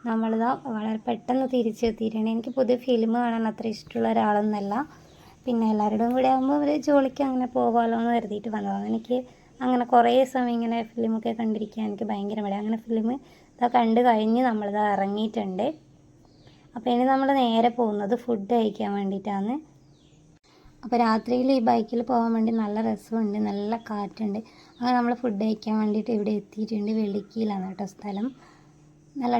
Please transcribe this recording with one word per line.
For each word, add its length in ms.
നമ്മളിതാ 400
വളരെ 340
പെട്ടെന്ന് 460
തിരിച്ചെത്തിയിട്ടുണ്ട്. 800
എനിക്ക് 240
പൊതുവെ 260
ഫിലിം 380
കാണാൻ 280
അത്ര 160
ഇഷ്ടമുള്ള 380
ഒരാളൊന്നുമല്ല. 640
പിന്നെ 280
എല്ലാവരോടും 440
കൂടെ 160
ആകുമ്പോൾ 320
ഒരു 100
ജോലിക്ക് 420
അങ്ങനെ 180
പോകാമല്ലോ 440
എന്ന് 160
കരുതിയിട്ട് 400
വന്നതാണ്. 340
എനിക്ക് 260
അങ്ങനെ 280
കുറേ 200
സമയം 240
ഇങ്ങനെ 200
ഫിലിമൊക്കെ 480
കണ്ടിരിക്കാൻ 480
എനിക്ക് 240
ഭയങ്കര 340
മടി. 160
അങ്ങനെ 240
ഫിലിം 260
ഇതാ 640
കണ്ടു 320
കഴിഞ്ഞ് 400
നമ്മളിതാ 360
ഇറങ്ങിയിട്ടുണ്ട്. 720
അപ്പോൾ 180
ഇനി 180
നമ്മൾ 160
നേരെ 280
പോകുന്നത് 440
ഫുഡ് 320
കഴിക്കാൻ 420
വേണ്ടിയിട്ടാണ്. 560
അപ്പോൾ 220
രാത്രിയിൽ 420
ഈ 20
ബൈക്കിൽ 400
പോകാൻ 260
വേണ്ടി 160
നല്ല 160
രസമുണ്ട്, 480
നല്ല 260
കാറ്റുണ്ട്. 520
അങ്ങനെ 220
നമ്മൾ 240
ഫുഡ് 240
കഴിക്കാൻ 360
വേണ്ടിയിട്ട് 360
ഇവിടെ 240
എത്തിയിട്ടുണ്ട്. 580
വെള്ളിക്കയിലാണ് 680
കേട്ടോ 260
സ്ഥലം. 320
നല്ല 200